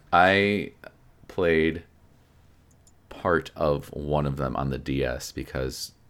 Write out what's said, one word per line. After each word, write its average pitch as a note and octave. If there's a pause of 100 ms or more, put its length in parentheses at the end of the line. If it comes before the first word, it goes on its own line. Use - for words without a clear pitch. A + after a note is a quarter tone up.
(120)
I G2 (560)
played E2 (1300)
part -
of D2
one D2
of C#2
them C2
on C2+
the C2
D C2+
S B1+
because C2 (180)